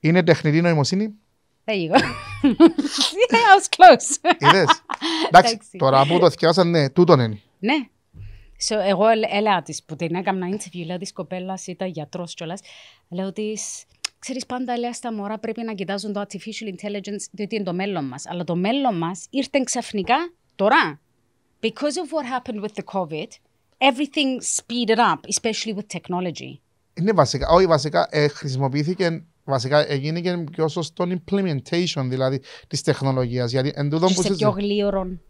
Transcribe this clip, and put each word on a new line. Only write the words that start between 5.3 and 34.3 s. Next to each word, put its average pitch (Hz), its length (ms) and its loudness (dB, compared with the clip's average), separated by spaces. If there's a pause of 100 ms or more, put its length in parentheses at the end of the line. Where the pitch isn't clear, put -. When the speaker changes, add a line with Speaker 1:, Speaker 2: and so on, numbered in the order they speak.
Speaker 2:
Εντάξει. - 260 -12
Speaker 1:
τώρα 135 280 4
που 170 120 2
το 151 120 6
θυκιάσα, 170 340 2
ναι, 165 260 2
τούτον 170 300 6
είναι. 110 200 -2 (180)
Speaker 2:
Ναι. 240 160 -2 (920)
So, 220 80 -2 (120)
εγώ 196 200 2
ελ-, 220 220 2
έλεγα 202 320 0
της, - 200 -14
που 160 140 -12
την 165 180 -4
έκανα 185 360 -4
interview, 180 360 -10
λέω 180 120 -8
της 196 140 -12
κοπέλας, 185 540 -10
ήταν 185 220 -8
γιατρός 165 460 -10
κιόλας, 170 260 -10 (480)
λέω 190 240 -6
της, 214 520 -8 (340)
«Ξέρεις, 262 280 -10
πάντα 247 320 -6
λέω 240 140 -6
στα 233 200 -10
μωρά 214 260 -8
πρέπει 226 240 -10
να 226 120 -8
κοιτάζουν 196 380 -8
το 202 80 -6
artificial 202 540 -12
intelligence, 202 560 -10
διότι 202 240 -10
είναι 208 100 -4
το 180 80 -4
μέλλον 180 320 -4
μας. 131 220 -10
Αλλά 175 180 -8
το 170 120 -4
μέλλον 226 420 0
μας 170 320 -6
ήρθε 269 340 -2
ξαφνικά 233 520 -2 (400)
τώρα. 196 440 2 (600)
Because 226 80 -2
of 294 440 -4
what 302 120 -4 (280)
happened 208 120 -8
with 202 100 -10
the 190 100 -10 (160)
covid, 160 280 -6 (500)
everything 269 600 0 (160)
speeded 226 420 -2
up, 202 220 2 (140)
especially 220 420 -4
with 208 100 -12 (120)
technology.» 165 600 -8 (360)
Speaker 1:
Είναι 190 180 0
βασικά, 139 360 2
όχι 180 180 6
βασικά, 156 440 0
ε, 147 180 2
χρησιμοποιήθηκε, 147 960 -4 (200)
βασικά, 139 460 0
ε, 147 40 -2
γίνηκε 170 560 -4
πιο 160 180 -2
σωστό 160 400 -6
implementation, 175 1000 -2
δηλαδή, 131 320 -2 (280)
της - 140 -8
τεχνολογίας. 127 680 -2
Γιατί 135 240 -2
εν 143 160 -4
τούτον 165 180 0
Speaker 2:
Και 185 60 2
Speaker 1:
που 185 80 -2
Speaker 2:
σε 202 60 0
Speaker 1:
συζη-, 196 100 -2